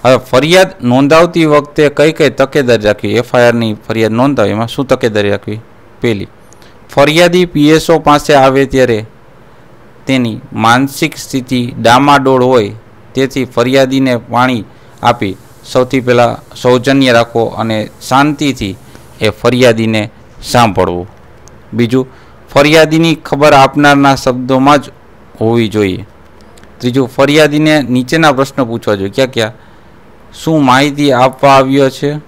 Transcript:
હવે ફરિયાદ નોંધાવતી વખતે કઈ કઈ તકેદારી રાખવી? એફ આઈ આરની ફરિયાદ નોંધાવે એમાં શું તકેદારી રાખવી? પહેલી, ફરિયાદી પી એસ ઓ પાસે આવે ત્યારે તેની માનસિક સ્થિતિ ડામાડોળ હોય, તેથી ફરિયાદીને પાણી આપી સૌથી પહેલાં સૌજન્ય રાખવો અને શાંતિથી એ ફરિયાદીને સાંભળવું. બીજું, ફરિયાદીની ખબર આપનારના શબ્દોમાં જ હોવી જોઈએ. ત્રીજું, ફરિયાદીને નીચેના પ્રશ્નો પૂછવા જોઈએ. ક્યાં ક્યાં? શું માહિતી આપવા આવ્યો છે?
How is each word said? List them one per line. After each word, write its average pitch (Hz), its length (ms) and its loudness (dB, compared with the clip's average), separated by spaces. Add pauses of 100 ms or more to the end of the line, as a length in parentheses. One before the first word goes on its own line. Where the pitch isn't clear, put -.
હવે 127 120 4
ફરિયાદ 156 540 0 (120)
નોંધાવતી 160 640 2
વખતે 147 440 0
કઈ 151 240 0
કઈ 147 180 0
તકેદારી 123 540 -2
રાખવી? 104 280 -2
એફ 120 220 -4
આઈ 123 80 2
આરની 117 320 0
ફરિયાદ 110 380 -4
નોંધાવે 117 380 0
એમાં 110 160 -4
શું 131 200 -8
તકેદારી 107 440 -2
રાખવી? 104 300 -6 (400)
પહેલી, 104 280 -4 (640)
ફરિયાદી 170 540 2
પી 147 240 0
એસ 156 220 2
ઓ 165 80 4
પાસે 147 360 2
આવે 135 320 2
ત્યારે 120 400 0 (1000)
તેની 123 340 -2 (120)
માનસિક 127 640 -2
સ્થિતિ 123 640 -6
ડામાડોળ 131 640 2
હોય, 120 280 0 (420)
તેથી 131 300 -4
ફરિયાદીને 131 720 0
પાણી 120 480 -4 (380)
આપી 113 340 -2 (360)
સૌથી 127 280 0
પહેલાં 120 560 -2
સૌજન્ય 127 560 0
રાખવો 117 320 0
અને 107 460 -6 (180)
શાંતિથી 139 680 -2 (440)
એ 110 100 -2
ફરિયાદીને 113 800 0 (320)
સાંભળવું. 92 680 -2 (640)
બીજું, 120 340 -2 (460)
ફરિયાદીની 156 600 2
ખબર 147 380 0
આપનારના 139 600 2
શબ્દોમાં 131 640 0
જ - 120 -8 (500)
હોવી 113 280 0
જોઈએ. 101 380 -4 (720)
ત્રીજું, 123 300 -2
ફરિયાદીને 151 760 2
નીચેના 127 500 0
પ્રશ્નો 135 320 -4
પૂછવા 113 300 -4
જોઈએ. 98 160 -6
ક્યાં 127 200 -2
ક્યાં? 113 220 -4 (920)
શું 160 200 0
માહિતી 139 480 0
આપવા 131 380 2
આવ્યો 135 400 2
છે? 147 260 -6 (100)